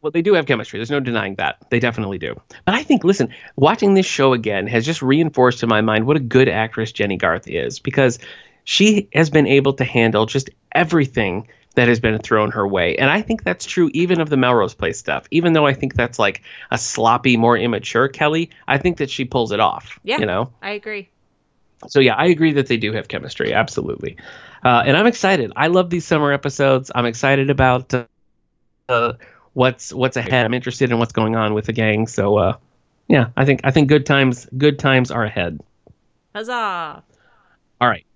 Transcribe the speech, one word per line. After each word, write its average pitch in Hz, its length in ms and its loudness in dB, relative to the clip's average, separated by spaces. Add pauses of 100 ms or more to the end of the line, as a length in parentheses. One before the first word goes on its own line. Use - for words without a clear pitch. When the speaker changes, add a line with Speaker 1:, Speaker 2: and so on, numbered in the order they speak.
Speaker 1:
Well, 151 100 -4
they 170 100 0
do 196 140 4
have 160 100 2
chemistry. 110 320 -2
There's 113 140 -6
no 143 80 0
denying 113 360 -2
that. 82 220 -4 (140)
They 120 80 2
definitely 110 400 -4
do. 60 200 -10 (260)
But 190 100 0
I 285 80 -2
think, 277 200 2
listen, 170 300 0 (220)
watching 196 400 4
this 190 100 4
show 135 280 2
again 107 340 -2
has 117 180 0
just 160 160 -4
reinforced 131 640 2
in 117 60 -2
my 107 120 4
mind 110 240 0
what 143 100 2
a 156 40 2
good 131 280 2
actress 110 440 -4
Jenny 98 260 -4
Garth 82 300 -2
is, 65 320 -6
because - 400 0 (460)
she 208 480 2
has 156 180 2
been 147 160 4
able 139 260 4
to 135 100 -2
handle 110 440 2
just 131 240 -4 (220)
everything 131 760 0 (260)
that 123 140 4
has 120 120 4
been 110 200 0
thrown 107 320 0
her 104 160 -2
way. 90 300 0
And 135 120 2
I 202 140 0
think 226 200 -6
that's - 220 -6
true 170 300 0
even 175 260 0
of 156 80 -4
the 147 80 0
Melrose 123 380 2
Place - 240 -4
stuff, - 320 -6
even 165 220 2
though 156 120 4
I 139 80 2
think 135 220 -6
that's, 120 240 -2
like, 101 240 -2 (260)
a 113 80 -2
sloppy, 120 580 0
more 117 220 4
immature 117 500 -2
Kelly. 156 440 -2 (160)
I 139 100 0
think 170 200 -2
that 139 120 -4
she - 160 -6
pulls 120 260 -2
it 104 80 -4
off, - 440 -2
Speaker 2:
Yeah, 247 160 -4
Speaker 1:
you - 80 -2
know? 104 340 -4
Speaker 2:
I 196 100 -10
agree. 208 380 -12 (800)
Speaker 1:
So, - 120 2
yeah, 127 140 4
I 139 140 0
agree 160 260 2
that 135 140 0
they 127 100 0
do 107 160 -4
have 110 140 -6
chemistry. - 480 -6
Absolutely. - 640 -4 (460)
Uh, 120 220 4
and 139 100 4
I'm 208 120 4
excited. 190 480 0
I 143 100 -2
love 175 240 2
these 175 160 -4
summer 151 260 0
episodes. 135 600 0
I'm 120 140 0
excited 135 420 0
about, 131 440 2
uh, 120 120 -4 (840)
uh, 120 240 0 (400)
what's, 127 400 0
what's 131 240 -2
ahead. 120 280 0
I'm 113 80 -2
interested 123 380 -2
in 117 80 0
what's 117 140 -2
going 113 220 0
on 110 180 -2
with 107 120 -4
the 113 80 -6
gang. 110 340 0
So, 101 300 0
uh, 92 200 0 (500)
yeah, 123 200 2 (100)
I 135 80 2
think, 135 180 0
I 135 80 0
think 143 160 2
good 143 180 4
times, 135 420 0 (100)
good 143 200 2
times 131 340 2
are 123 120 -4
ahead. 87 360 -6 (760)
Speaker 2:
Huzzah. 208 680 -8 (800)
Speaker 1:
All 123 80 4
right. 95 160 -4 (100)